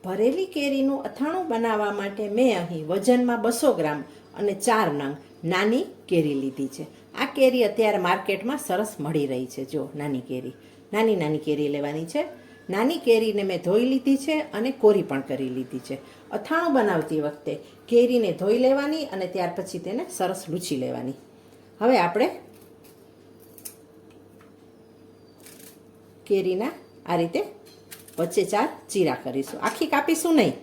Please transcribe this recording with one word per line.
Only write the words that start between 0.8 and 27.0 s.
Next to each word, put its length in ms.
અથાણું 440
બનાવવા 480
માટે 240
મેં 240
અહીં 300
વજનમાં 540
બસો 240
ગ્રામ 220
અને 140
ચાર 220
નંગ 160
નાની 340
કેરી 340
લીધી 320
છે. 100
આ 60
કેરી 320
અત્યારે 380
માર્કેટમાં 600
સરસ 240
મળી 260
રહી 220
છે. 80
જો, 100
નાની 300
કેરી, 260
નાની 280
નાની 260
કેરી 280
લેવાની 380
છે. 80
નાની 340
કેરીને 420
મેં 180
ધોઈ 240
લીધી 340
છે 100
અને 140
કોરી 280
પણ 200
કરી 280
લીધી 300
છે. 80
અથાણું 400
બનાવતી 500
વખતે 280
કેરીને 400
ધોઈ 240
લેવાની 480
અને 200
ત્યાર 240
પછી 280
તેને 180
સરસ 240
લૂછી 340
લેવાની. 320
હવે 240
આપણે 220
કેરીના 460